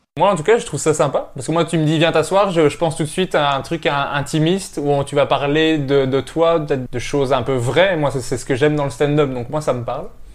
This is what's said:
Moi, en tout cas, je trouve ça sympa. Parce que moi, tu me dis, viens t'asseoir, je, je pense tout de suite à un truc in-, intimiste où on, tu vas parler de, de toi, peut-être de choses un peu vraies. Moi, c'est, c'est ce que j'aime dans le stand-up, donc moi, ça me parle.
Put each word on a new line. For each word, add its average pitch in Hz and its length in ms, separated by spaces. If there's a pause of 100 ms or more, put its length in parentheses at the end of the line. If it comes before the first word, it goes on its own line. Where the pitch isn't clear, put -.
(180)
Moi, 185 140
en 196 40
tout 151 80
cas, 214 140
je 233 80
trouve 143 140
ça 156 140
sympa. 147 420
Parce 135 120
que 156 40
moi, 165 140
tu 165 120
me 160 80
dis, 156 120
viens 160 140
t'asseoir, 190 400
je, 160 180
je - 80
pense 160 180
tout 160 80
de 147 40
suite 185 280
à 143 200
un 131 60
truc 160 240
in-, 143 280
intimiste 160 680
où 143 80
on, 139 140
tu 139 120
vas 143 100
parler 147 520
de, 139 280
de 135 160
toi, 165 380
peut-être 143 320
de 123 80
choses 139 340
un 127 100
peu 135 120
vraies. 143 420
Moi, 147 140
c'est, 127 100
c'est 123 160
ce - 80
que 139 100
j'aime 151 200
dans 147 100
le 139 40
stand-up, 147 420
donc 123 180
moi, 151 120
ça 147 120
me 123 100
parle. 127 240 (280)